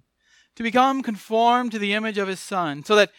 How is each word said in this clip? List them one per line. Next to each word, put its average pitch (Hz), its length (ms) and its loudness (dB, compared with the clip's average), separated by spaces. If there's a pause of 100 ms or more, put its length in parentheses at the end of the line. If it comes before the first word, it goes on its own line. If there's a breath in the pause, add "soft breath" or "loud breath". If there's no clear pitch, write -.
(540 soft breath)
to - 80 -10
become 254 400 2
conformed 233 720 0
to 220 60 -6
the 202 140 -2
image 214 240 -4
of 196 120 -2
his 190 120 -8
Son, 156 420 -4
so 208 140 2
that 202 220 6